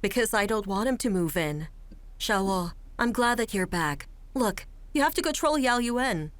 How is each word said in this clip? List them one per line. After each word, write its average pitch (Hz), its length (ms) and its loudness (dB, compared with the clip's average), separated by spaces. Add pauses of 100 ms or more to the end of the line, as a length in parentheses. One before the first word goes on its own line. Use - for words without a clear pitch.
Because 220 320 2
I 208 120 4
don't 208 220 0
want 196 200 0
him 262 100 0
to 247 120 0
move 175 260 2
in. 156 320 -2 (520)
Xiaowo, 190 540 0 (240)
I'm 233 140 2
glad 240 280 4
that 226 140 -2
you're 185 140 2
back. 156 400 -2 (260)
Look, 226 320 0 (280)
you 294 80 2
have 302 140 4
to 339 60 0
go 311 100 0
troll 302 260 2
Yao 247 220 4
Yuan. 233 600 0